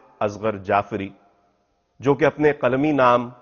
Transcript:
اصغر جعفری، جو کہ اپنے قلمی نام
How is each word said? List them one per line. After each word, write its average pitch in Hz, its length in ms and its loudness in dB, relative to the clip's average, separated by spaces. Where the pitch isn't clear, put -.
اصغر 101 380 -4
جعفری، 101 500 -4
جو 135 140 0
کہ 143 100 0
اپنے 147 280 2
قلمی 139 400 0
نام 123 380 2